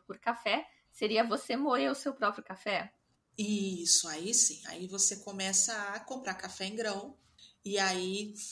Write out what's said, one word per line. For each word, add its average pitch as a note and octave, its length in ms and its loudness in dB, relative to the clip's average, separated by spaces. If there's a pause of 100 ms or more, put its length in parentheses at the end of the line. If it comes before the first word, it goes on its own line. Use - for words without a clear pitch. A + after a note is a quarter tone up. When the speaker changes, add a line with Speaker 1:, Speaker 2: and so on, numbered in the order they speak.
Speaker 1:
por - 140 -10
café, A#3+ 480 0 (240)
seria G#3+ 320 4
você A#3 320 0
moer C4+ 340 4
o C4+ 60 0
seu C#4 180 -2
próprio G#3+ 300 0
café? F#3+ 480 -4 (460)
Speaker 2:
Isso, G3 680 2
aí E3 260 -4
sim. - 340 4
Aí E3+ 200 -8
você G3 300 2
começa G3 560 0 (200)
a G#3+ 80 -6
comprar B3+ 320 -6
café F#3 320 -8
em G3+ 100 -6
grão G#3 400 -4 (480)
e G3+ 160 0
aí F#3+ 560 0 (160)